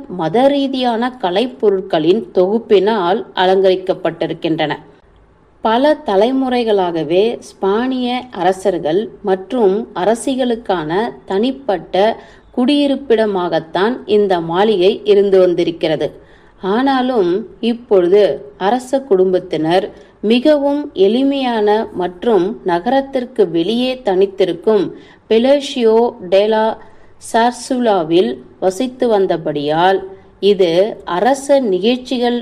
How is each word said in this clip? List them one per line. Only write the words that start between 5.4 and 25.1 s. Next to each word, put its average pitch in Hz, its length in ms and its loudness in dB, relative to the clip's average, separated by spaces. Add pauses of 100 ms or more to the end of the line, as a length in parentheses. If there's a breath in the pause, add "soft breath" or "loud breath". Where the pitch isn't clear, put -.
பல 240 260 2 (160)
தலைமுறைகளாகவே 208 1160 0 (160)
ஸ்பானிய 247 680 -4 (220)
அரசர்கள் 180 680 -2 (220)
மற்றும் 190 520 0 (200)
அரசிகளுக்கான 226 1000 -2 (340)
தனிப்பட்ட 202 680 -4 (580 loud breath)
குடியிருப்பிடமாகத்தான் 220 1400 0 (100)
இந்த 208 360 2
மாளிகை 185 500 2 (140)
இருந்து 196 340 4
வந்திருக்கிறது. 165 680 0 (680 soft breath)
ஆனாலும் 254 560 0 (400)
இப்பொழுது 196 520 2 (340)
அரச 247 440 -2
குடும்பத்தினர் 185 840 0 (340 loud breath)
மிகவும் 285 600 2 (120)
எளிமையான 240 720 0 (260)
மற்றும் 180 540 -2 (160)
நகரத்திற்கு 240 840 -2
வெளியே 220 420 -2 (160)
தனித்திருக்கும் 190 760 0 (440 loud breath)